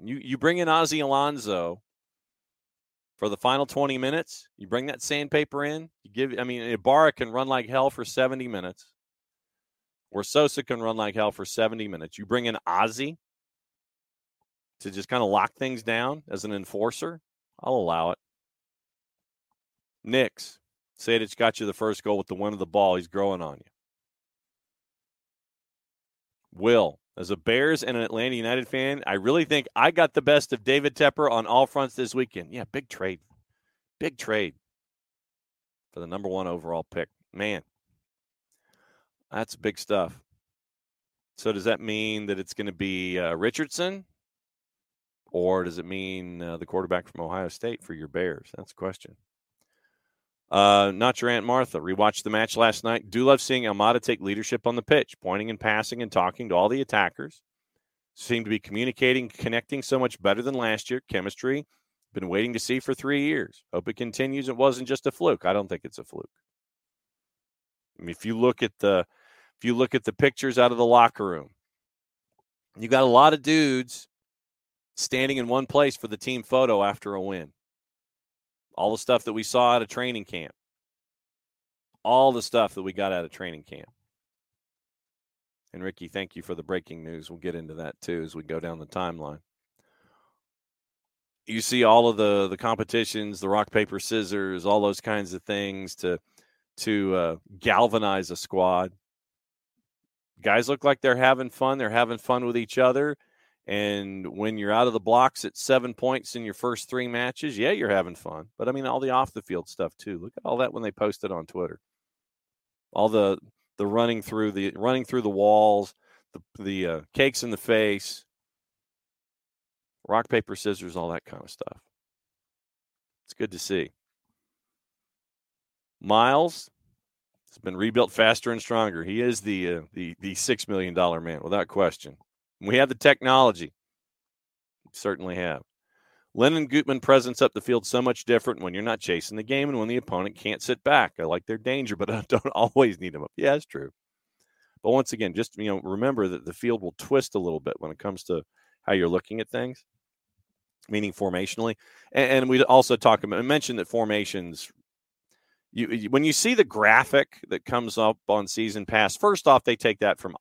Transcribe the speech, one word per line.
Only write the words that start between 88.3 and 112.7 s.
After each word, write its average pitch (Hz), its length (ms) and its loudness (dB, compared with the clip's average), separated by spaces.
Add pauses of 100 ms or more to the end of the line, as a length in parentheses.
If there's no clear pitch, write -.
we 80 80 -14
go 80 160 -8
down 82 200 -10
the 76 60 -16
timeline. 78 540 -8 (2000)
You 110 140 -4
see 123 220 2
all 117 240 8
of 110 100 2
the, 101 300 4
the 92 100 -6
competitions, 110 800 -4
the 98 100 -4
rock, 104 220 2
paper, 101 280 -2
scissors, 95 640 -4
all 101 160 4
those 101 200 0
kinds 104 320 -6
of 92 100 -12
things 98 520 -6
to, 87 240 -4 (580)
to, 101 380 0
uh, 85 200 0 (240)
galvanize 101 720 2
a 87 60 -8
squad. 92 560 0 (1500)
Guys 110 280 4
look 139 140 -2
like 139 180 4
they're 127 140 4
having 131 340 4
fun. 135 280 0
They're 120 120 -2
having 117 300 2
fun 123 260 -2
with 120 120 0
each 117 200 -4
other. 135 400 2 (500)
And 101 580 -4 (100)
when 107 220 -4
you're 104 160 -2
out 120 140 4
of 117 60 -2
the 110 60 0
blocks 117 460 2
at - 100 -8
seven 123 380 0
points 131 420 -4
in 117 80 -8
your 104 120 -8
first 123 340 -6
three 127 180 -4
matches, 123 520 -6
yeah, 123 100 2
you're 185 220 0
having 90 240 0
fun. - 320 -14 (100)
But, - 100 -4
I 127 40 -2
mean, 135 160 -6
all 127 120 -2
the 131 120 -2
off-the-field 110 580 -4
stuff, 85 280 -8
too. 98 200 -12
Look 90 180 -14
at - 80 -18
all 123 140 -4
that 127 160 -2
when 117 80 -8
they 107 100 -6
post 104 320 -4
it 98 80 -6
on 82 140 -8
Twitter. 82 340 -8 (1120)